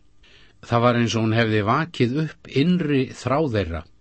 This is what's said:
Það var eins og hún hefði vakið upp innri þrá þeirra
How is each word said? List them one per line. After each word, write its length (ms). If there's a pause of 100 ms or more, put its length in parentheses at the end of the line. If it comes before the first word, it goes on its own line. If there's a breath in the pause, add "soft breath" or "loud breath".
(640 soft breath)
Það 220
var 140
eins 180
og 80
hún 100
hefði 320
vakið 560
upp 300 (100)
innri 380 (180)
þrá 200 (160)
þeirra 280 (180)